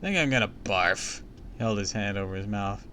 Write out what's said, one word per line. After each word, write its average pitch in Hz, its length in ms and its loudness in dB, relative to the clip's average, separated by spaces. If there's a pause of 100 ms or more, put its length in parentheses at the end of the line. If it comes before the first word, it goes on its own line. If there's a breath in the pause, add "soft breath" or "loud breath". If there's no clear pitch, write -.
Think 196 160 -2
I'm 151 120 4
gonna 123 180 4 (160)
barf. 92 580 2 (360)
He - 20 -16
held 113 180 0
his 101 140 -2
hand 101 260 -2
over 95 180 -2
his 98 120 -4
mouth. 101 460 -2